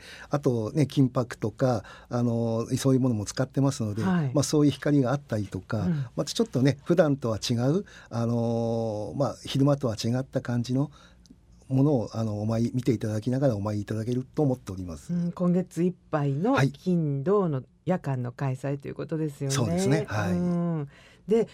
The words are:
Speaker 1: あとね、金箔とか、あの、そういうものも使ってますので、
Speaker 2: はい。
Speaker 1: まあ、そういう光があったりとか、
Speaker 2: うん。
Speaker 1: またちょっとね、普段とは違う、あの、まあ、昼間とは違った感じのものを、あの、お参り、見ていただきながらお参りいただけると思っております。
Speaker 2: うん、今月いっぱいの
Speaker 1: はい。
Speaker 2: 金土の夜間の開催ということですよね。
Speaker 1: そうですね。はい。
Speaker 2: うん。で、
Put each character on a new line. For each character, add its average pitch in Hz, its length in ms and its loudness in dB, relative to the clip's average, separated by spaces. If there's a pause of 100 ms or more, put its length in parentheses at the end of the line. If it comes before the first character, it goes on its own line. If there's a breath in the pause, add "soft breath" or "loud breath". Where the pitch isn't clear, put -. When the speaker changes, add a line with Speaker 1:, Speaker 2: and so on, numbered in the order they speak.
(300 loud breath)
Speaker 1:
あ 143 100 0
と 117 340 0
ね、 151 120 4
金 135 240 2
箔 123 300 -4
と 113 100 -2
か、 123 340 0 (240 loud breath)
あ 120 140 -2
の、 117 460 0 (100)
そ 135 140 2
う - 20 6
い 131 40 4
う - 20 4
も 127 100 2
の 113 60 0
も 104 100 -2
使 - 180 -4
っ 127 40 -4
て - 140 -2
ま 139 100 2
す 120 120 -4
の 104 120 -4
で、 113 80 -2
Speaker 2:
は 180 220 2
い。 127 60 -4
Speaker 1:
ま 139 100 2
あ、 - 20 4
そ 156 160 2
う 147 60 6
い 143 40 6
う - 20 0
光 143 300 2
が 120 100 2
あ 143 40 2
っ 143 40 0
た - 180 -6
り 101 100 -4
と - 120 -6
か、 110 200 -4
Speaker 2:
う 180 100 0
ん。 147 160 0 (100)
Speaker 1:
ま 156 80 -2
た - 80 -8
ち - 80 -6
ょ 233 40 4
っ 220 40 -4
と 127 140 0
ね、 135 220 4
普 175 120 2
段 151 220 4
と 120 140 -2
は 110 80 -2
違 - 160 -2
う、 143 300 0 (260 loud breath)
あ 117 160 -2
の、 117 880 -2
ま 131 120 0
あ、 - 140 -8
昼 135 220 2
間 143 120 4
と 135 100 -2
は 110 80 -2
違 117 140 -2 (100)
っ 135 40 -4
た 131 180 -4
感 120 200 -2
じ 123 140 -2
の 143 160 0 (760 soft breath)
も 135 160 4
の 151 100 4
を、 117 200 0
あ 113 100 -2
の、 104 180 -2
お 107 40 -2
参 113 160 2
り、 117 140 0
見 123 80 -2
て 139 80 2
い 107 80 2
た 110 80 -4
だ 107 140 -2
き 123 100 -2
な 127 80 0
が 143 80 2
ら 113 80 2
お 101 60 -4
参 104 160 -2
り 104 40 -4
い 101 40 -6
た 107 100 -4
だ 110 100 -4
け 123 80 -2
る 127 100 -2 (120)
と 151 80 2
思 131 100 4
っ 123 60 -6
て - 120 -12
お 92 40 -8
り 92 100 -8
ま 82 120 -10
す。 - 140 -10
Speaker 2:
う 175 40 -2
ん、 175 160 -2
今 175 200 0
月 175 320 0
い 180 60 4
っ 180 40 -6 (180)
ぱ 147 140 0
い 139 80 0
の 190 200 0
Speaker 1:
は 233 100 4
い。 135 80 2
Speaker 2:
金 151 520 0
土 190 260 2
の 131 140 -2 (200)
夜 180 140 0
間 135 240 -4
の 120 100 -6
開 131 240 -4
催 143 220 -6
と 139 100 -12
い 131 40 -8
う 131 40 -10
こ 143 120 -8
と 160 100 -4
で 156 140 -2
す 143 120 -8
よ 139 60 -2
ね。 135 60 -2
Speaker 1:
そ 127 80 2
う 110 40 0
で 175 120 0
す 190 80 0
ね。 143 200 2
は 107 220 -2
い。 180 40 0
Speaker 2:
う - 20 0
ん。 175 540 -2 (380 loud breath)
で、 220 260 2